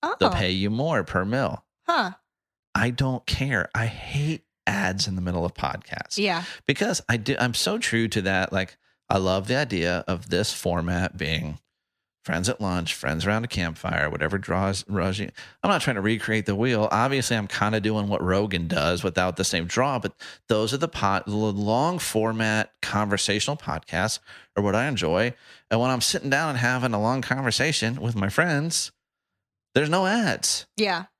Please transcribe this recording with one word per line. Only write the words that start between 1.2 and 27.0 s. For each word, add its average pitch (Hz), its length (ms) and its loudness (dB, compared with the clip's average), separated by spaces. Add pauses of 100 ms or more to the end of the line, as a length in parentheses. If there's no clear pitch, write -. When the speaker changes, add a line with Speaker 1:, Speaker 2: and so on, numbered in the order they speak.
Speaker 2:
mil. 117 380 0 (240)
Speaker 1:
Huh. 254 240 2 (640)
Speaker 2:
I 113 160 2
don't 127 340 0
care. 135 480 0
I 117 140 0
hate 147 560 -4 (240)
ads 98 400 -2
in 98 80 -4
the 92 60 -2
middle 90 240 -2
of 87 100 -4
podcasts. - 640 -8
Speaker 1:
Yeah. 185 260 0 (240)
Speaker 2:
Because 202 420 0
I 120 80 2
do, 117 220 -2
I'm 120 160 0
so - 240 0
true 113 300 0
to 107 140 -2
that. 95 300 0
Like, 95 240 -2 (320)
I - 80 4
love 95 300 2
the 123 100 0
idea 90 500 0
of 87 220 -4
this 92 240 0
format 87 640 -2
being 78 400 -4 (680)
friends 87 240 -2
at - 100 -2
lunch, 90 360 -2
friends 80 280 -4
around 107 200 0
a 120 40 -6
campfire, 85 640 -2
whatever 78 300 -2
draws, 95 440 0
draws 95 360 -2
you. 104 100 -6 (320)
I'm 185 80 2
not 180 120 4
trying 127 160 0
to 98 40 -2
recreate 110 460 0
the 101 80 2
wheel. 110 360 2
Obviously, 123 460 2
I'm 104 100 -2
kinda 107 320 2
doing 107 280 0
what 101 160 0
Rogan 92 440 2
does 82 360 0
without 90 340 0
the 92 60 0
same 85 240 0
draw, 127 320 0
but 110 120 -4 (380)
those 110 240 2
are 139 40 -2
the 160 100 0
pod-, 98 400 0
the 104 80 -2
long 110 640 2
format 110 720 0 (100)
conversational 104 760 0
podcasts 95 600 -4 (400)
are 101 60 2
what 101 100 2
I 117 140 2
enjoy. 104 480 0 (340)
And 110 100 4
when 127 120 4
I'm 123 100 0
sitting 139 300 0
down 151 180 2
and 135 80 -2
having 123 380 2
a 104 60 2